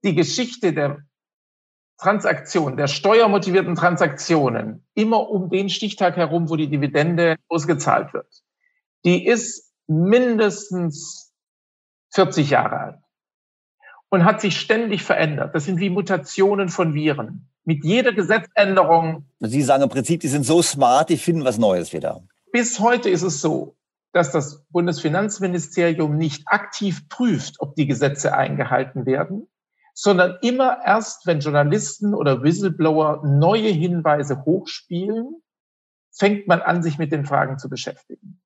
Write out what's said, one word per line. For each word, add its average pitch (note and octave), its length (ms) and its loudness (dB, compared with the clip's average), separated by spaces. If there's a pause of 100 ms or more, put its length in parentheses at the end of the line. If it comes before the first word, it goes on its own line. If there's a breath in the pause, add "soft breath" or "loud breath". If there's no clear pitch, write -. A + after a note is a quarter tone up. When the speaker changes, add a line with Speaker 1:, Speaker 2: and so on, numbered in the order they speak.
Speaker 1:
Die F#3 120 0
Geschichte F3 580 -2
der C#3+ 240 -2 (1000)
Transaktion, E3+ 760 0
der C#3+ 100 0
steuermotivierten G3 840 2
Transaktionen, D3 1200 0
immer A3 380 0
um F#3 180 -2
den F#3+ 180 0
Stichtag F#3+ 480 -2
herum, E3 320 0
wo D#3+ 80 -2
die D3+ 140 -2
Dividende D#3 680 0 (120)
ausgezahlt D3 640 0
wird, - 140 -8 (760)
die F3 220 2
ist - 480 -2 (140)
mindestens F#3 1500 0 (800)
vierzig D#3 400 2
Jahre B2 280 0
alt - 160 -10 (1120 soft breath)
und F#3 160 4
hat G#3+ 160 2
sich G3 180 -2
ständig A3 440 -2
verändert. - 520 -2
Das D3+ 100 -2
sind F3+ 140 -4
wie G3 100 -2
Mutationen F#3+ 800 0
von E3+ 240 -2
Viren. C#3+ 560 -4 (160)
Mit D#3 180 -2
jeder A3+ 300 2
Gesetzänderung F3 1120 2 (140)
Speaker 2:
Sie B2 240 0
sagen C#3 180 4
im C3+ 80 2
Prinzip, C#3+ 320 -2
die D#3 60 -4
sind C#3 180 0
so E3 160 4
smart, C#3 480 2
die D#3 80 2
finden E3 280 -2
was A#2 120 0
Neues F#2 360 2
wieder. D#2 280 -6 (300)
Speaker 1:
Bis A3+ 280 -2
heute A#3 300 2
ist E3+ 140 2
es E3+ 180 -4
so, - 340 -4 (380)
dass E3+ 180 2
das - 380 -4
Bundesfinanzministerium E3+ 1500 -2
nicht D3+ 300 -2
aktiv G3 640 -4
prüft, - 480 -2
ob - 180 -10
die D3 120 0
Gesetze C#3+ 480 -2
eingehalten C3 720 -2
werden, E3+ 400 -4 (460)
sondern F3+ 500 2
immer B3+ 420 0
erst, A3 400 0
wenn E3 140 0
Journalisten D3+ 760 0
oder C3+ 300 0
Whistleblower D#3 840 2
neue F3+ 440 4
Hinweise D3+ 760 0
hochspielen, G#3+ 960 -4 (680)
fängt G3+ 360 0
man F3 140 2
an, E3+ 220 0
sich D#3 160 -4
mit D#3 120 -4
den C#3+ 140 -2
Fragen C#3 320 -2
zu C3+ 100 -12
beschäftigen. - 800 -14